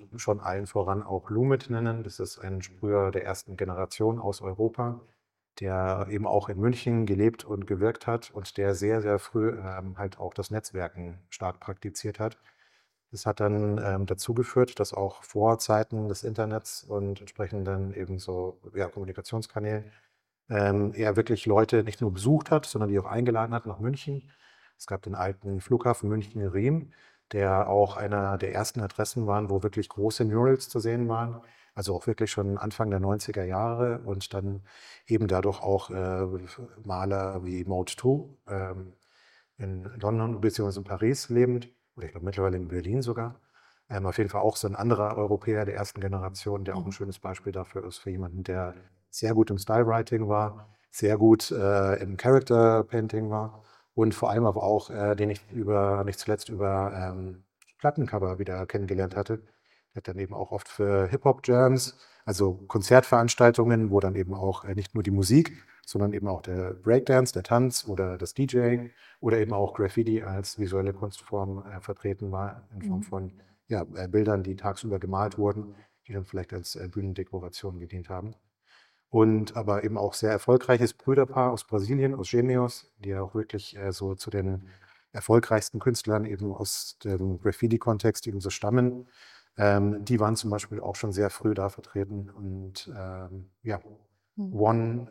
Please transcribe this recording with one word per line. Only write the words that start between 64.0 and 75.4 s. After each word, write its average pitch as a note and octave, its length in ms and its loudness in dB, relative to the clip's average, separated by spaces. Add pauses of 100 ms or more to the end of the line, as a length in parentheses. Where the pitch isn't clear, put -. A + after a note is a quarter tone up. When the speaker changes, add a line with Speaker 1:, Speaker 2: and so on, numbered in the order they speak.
Speaker 1:
dann F#2+ 160 2
eben F#2 160 -2
auch, F#2+ 320 -4
äh, F#2+ 100 -6
nicht G2 200 -6
nur G#2+ 80 0
die G2 80 -2
Musik, G2+ 520 4 (220)
sondern G2+ 300 -2
eben G2+ 140 -4
auch F#2 120 -4
der F#2 320 -4
Breakdance, B2 640 4
der F#2 80 -4
Tanz B2+ 440 2
oder F#2 300 -2
das F2 160 -8
D C3+ 120 -2
J A#2+ 460 2 (300)
oder A2+ 180 4
eben G#2+ 140 2
auch G2+ 220 0
Graffiti A2 480 2
als G2 360 -6
visuelle F#2+ 360 0
Kunstform, G2 720 -6
äh, G2 160 -12
vertreten G2 500 -6
war G2 400 -6
in G2 100 -14
Form F#3+ 180 -4
Speaker 2:
Mhm. - 20 -4
Speaker 1:
von, F#2+ 300 -8 (340)
ja, G2 180 -2 (120)
äh, F#2 120 -6
Bildern, G#2 340 2
die F#2+ 140 -6
tagsüber G2+ 420 -4
gemalt F#2+ 380 -2
wurden, G2+ 380 -2 (320)